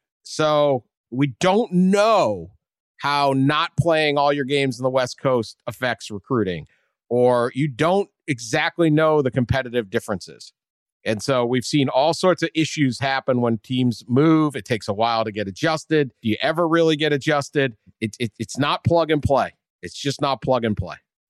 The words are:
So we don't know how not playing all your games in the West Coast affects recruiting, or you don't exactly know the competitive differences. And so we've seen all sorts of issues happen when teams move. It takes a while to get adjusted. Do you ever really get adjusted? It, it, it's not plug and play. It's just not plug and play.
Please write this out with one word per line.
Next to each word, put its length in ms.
So 600
we 180
don't 320
know 800
how 360
not 440
playing 400
all 160
your 100
games 340
in 60
the 60
West 280
Coast 480
affects 460
recruiting, 560
or 460
you 140
don't 400
exactly 640
know 320
the 100
competitive 580
differences. 600
And 180
so 220
we've 180
seen 240
all 260
sorts 300
of 100
issues 460
happen 400
when 200
teams 500
move. 480
It 80
takes 240
a 40
while 300
to 80
get 160
adjusted. 640
Do 60
you 140
ever 260
really 300
get 160
adjusted? 640
It, 180
it, 180
it's 200
not 260
plug 260
and 140
play. 300
It's 160
just 220
not 220
plug 240
and 100
play. 220